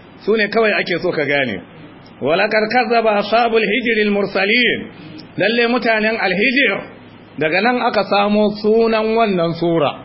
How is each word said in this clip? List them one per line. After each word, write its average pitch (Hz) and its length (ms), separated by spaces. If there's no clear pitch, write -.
su 214 120
ne 208 120
kawai 214 300
ake 180 240
so 175 80
ka 156 140
gane. 135 380
"Walaqad 208 500
kazzaba 226 480
ashabul 226 440
hijril 214 500
mursalin." 202 640
Lalle 233 320
mutanen 226 520
alhijir, 214 520
daga 156 240
nan 247 200
aka 220 220
samo 202 460
sunan 220 540
wannan 185 380
sura. 165 360